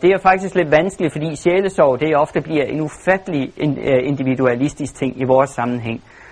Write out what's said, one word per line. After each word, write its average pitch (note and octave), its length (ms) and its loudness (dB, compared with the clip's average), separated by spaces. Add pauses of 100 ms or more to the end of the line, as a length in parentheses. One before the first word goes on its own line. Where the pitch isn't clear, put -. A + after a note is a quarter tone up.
det F3+ 80 4
er F#3+ 120 2
faktisk F#3+ 320 2
lidt E3+ 160 0
vanskeligt, E3 420 0
fordi D#3 240 -6
sjælesorg, F3 640 2
det D3+ 160 0
ofte D3+ 240 0
bliver D3+ 240 -2
en C#3+ 160 -4
ufattelig D#3+ 760 -4
in-, C#3 220 -2
øh, C3 300 0
individualistisk C3 840 -2
ting B2+ 260 -6
i C3+ 40 -2
vores C3 260 4
sammenhæng. A#2+ 520 -6 (300)